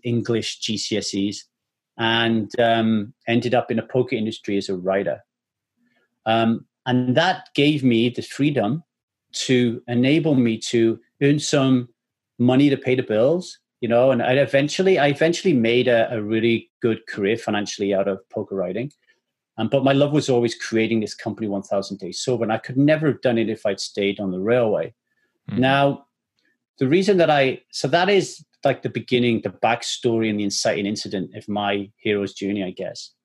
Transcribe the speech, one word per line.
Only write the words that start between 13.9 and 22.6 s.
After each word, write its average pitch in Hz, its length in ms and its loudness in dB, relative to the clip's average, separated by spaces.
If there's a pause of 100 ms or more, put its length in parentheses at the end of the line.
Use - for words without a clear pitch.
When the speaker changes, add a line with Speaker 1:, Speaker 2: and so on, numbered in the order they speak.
Speaker 1:
and 117 100 0
I 127 120 0
eventually, 143 640 2
I 143 80 4
eventually 165 460 2
made 120 340 4
a, 117 260 2
a 110 80 -4
really 110 480 0 (120)
good 110 260 -2
career 107 300 -2
financially 104 560 -4
out 95 140 0
of 95 220 -6
poker 101 260 -8
writing. 92 360 -4 (680)
Um, 113 100 -2
but 131 160 2
my 139 100 2
love 139 200 2
was 143 160 0
always 120 260 2
creating 110 440 -2
this 104 140 -6
company, 110 340 -8
One 101 160 -4
thousand 98 340 -6
Days 92 220 -12
Sober, 120 240 -2
and 110 100 -2
I 110 60 -2
could 127 180 -6